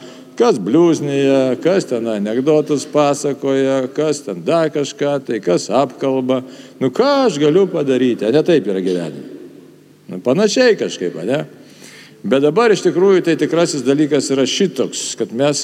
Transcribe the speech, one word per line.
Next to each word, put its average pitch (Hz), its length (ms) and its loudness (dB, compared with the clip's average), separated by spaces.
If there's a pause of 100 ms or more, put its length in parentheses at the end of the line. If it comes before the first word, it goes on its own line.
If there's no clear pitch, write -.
(360)
kas 220 220 2
bliuznija, 139 1040 2
kas 180 240 0
ten 117 240 -4
anekdotus 131 800 0
pasakoja, 139 1040 0
kas 147 320 -2
ten 87 180 -8
dar 156 300 0
kažką, 143 400 -4 (100)
tai 120 160 -4
kas 131 300 -2
apkalba. 131 720 0 (400)
Nu, - 80 0
ką 254 180 2 (200)
aš 151 100 -2
galiu 156 320 2
padaryti? 131 560 0
A, 117 80 2
ne 156 80 4
taip 147 240 2
yra 95 160 -2
gyvenime. 82 560 -6 (720)
Nu, 92 160 -10
panašiai 208 540 2
kažkaip, 90 420 -4
a, 82 80 -8
ne? 139 120 0 (840)
Bet 139 160 2
dabar 196 320 4
iš - 80 -2
tikrųjų 180 400 4
tai 160 160 0
tikrasis 156 480 0
dalykas 143 480 2
yra 131 140 2
šitoks, - 720 -2
kad 110 160 -4
mes 143 280 0